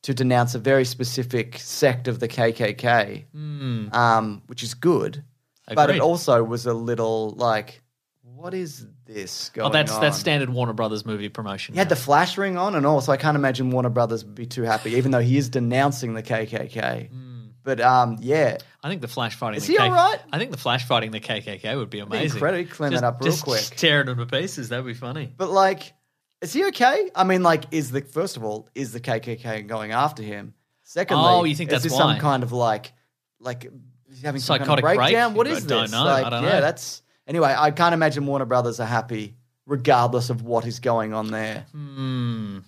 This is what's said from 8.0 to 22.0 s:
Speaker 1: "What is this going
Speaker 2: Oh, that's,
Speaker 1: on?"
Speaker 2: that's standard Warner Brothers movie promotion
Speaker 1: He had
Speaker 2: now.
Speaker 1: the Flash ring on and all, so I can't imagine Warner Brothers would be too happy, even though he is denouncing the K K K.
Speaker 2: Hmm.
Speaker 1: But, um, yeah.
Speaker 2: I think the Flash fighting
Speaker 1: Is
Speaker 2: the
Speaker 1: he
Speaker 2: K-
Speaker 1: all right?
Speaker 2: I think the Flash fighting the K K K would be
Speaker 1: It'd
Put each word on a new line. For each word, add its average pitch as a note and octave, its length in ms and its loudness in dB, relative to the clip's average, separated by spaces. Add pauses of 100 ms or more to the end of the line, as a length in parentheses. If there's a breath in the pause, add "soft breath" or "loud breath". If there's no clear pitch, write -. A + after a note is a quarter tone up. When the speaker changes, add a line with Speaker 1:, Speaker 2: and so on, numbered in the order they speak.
Speaker 1:
"What D3 320 -14
is D3+ 320 -10 (200)
this - 440 -10
going A2+ 180 -4
Speaker 2:
Oh, C#3+ 40 0
that's, D3 200 2
Speaker 1:
on?" G#2+ 80 -2
Speaker 2:
that's D3 160 2
standard C#3+ 340 -2
Warner B2 220 -2
Brothers G#2+ 320 -4
movie G#2 240 -6
promotion G2 460 -10
Speaker 1:
He F3 40 -2
had F#3 100 2
Speaker 2:
now. - 60 4
Speaker 1:
the B2 60 -2
Flash D3 380 2
ring G3 180 -2
on F#3+ 180 -2
and C#3+ 120 2
all, D3 140 4
so C#3 120 0
I C3+ 40 4
can't D3+ 200 0
imagine C3 340 0
Warner B2+ 200 0
Brothers A#2 340 0
would G#2 100 -18
be A#2 120 -10
too A#2+ 160 -6
happy, A2 300 -2
even C3 180 2
though B2+ 100 4
he B2 160 4
is C3+ 140 2
denouncing B2 640 0
the A2 80 -8
K A2 240 -4
K A2 220 -6
K. A#2 440 -6
Speaker 2:
Hmm. B2+ 120 -16 (400)
Speaker 1:
But, B2+ 180 -2
um, A#2+ 380 4
yeah. C3+ 360 2 (260 soft breath)
Speaker 2:
I C#3+ 60 -8
think F3 140 -6
the A#2 60 -8
Flash A#2 260 -6
fighting G#2+ 240 -6
Speaker 1:
Is G2+ 80 -6
Speaker 2:
the D#4 80 0
Speaker 1:
he - 40 4
Speaker 2:
K- - 60 6
Speaker 1:
all - 60 4
right? F#4 280 4 (140)
Speaker 2:
I D3+ 60 -2
think A#3 140 -4
the - 40 -10
Flash B2 300 -2
fighting A2 240 0
the A2 100 -8
K G#2 220 -6
K G2 160 -12
K A2 180 -6
would A2+ 140 -6
be G#2+ 80 -10
Speaker 1:
It'd G2+ 120 -12